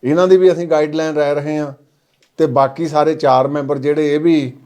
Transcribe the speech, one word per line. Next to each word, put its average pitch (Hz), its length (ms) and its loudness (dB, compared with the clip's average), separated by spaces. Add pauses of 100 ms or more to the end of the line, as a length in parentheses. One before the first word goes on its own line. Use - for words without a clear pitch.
ਇਹਨਾਂ 160 240 2
ਦੀ 185 100 6
ਵੀ 185 140 4
ਅਸੀਂ 170 160 -4
ਗਾਈਡਲਾਈਨ 156 480 -2
ਲੈ 147 180 0
ਰਹੇ 151 240 -4
ਹਾਂ। 147 140 -6 (680)
ਤੇ 160 60 2
ਬਾਕੀ 139 420 0
ਸਾਰੇ 151 280 0
ਚਾਰ 135 320 2
ਮੈਂਬਰ 143 300 -4
ਜਿਹੜੇ, 147 360 -2
ਇਹ 151 60 0
ਵੀ 151 340 0 (120)